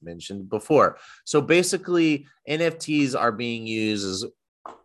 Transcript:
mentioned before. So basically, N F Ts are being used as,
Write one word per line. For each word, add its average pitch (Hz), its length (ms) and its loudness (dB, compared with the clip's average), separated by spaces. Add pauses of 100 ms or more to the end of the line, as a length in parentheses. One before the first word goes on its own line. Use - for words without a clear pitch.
mentioned 95 480 -12
before. 110 480 2 (260)
So 151 160 2
basically, 170 840 2 (200)
N 151 140 -2
F 165 180 0
Ts 147 360 0
are 117 180 2
being 117 340 -6
used 107 400 -2
as, 95 180 -4 (600)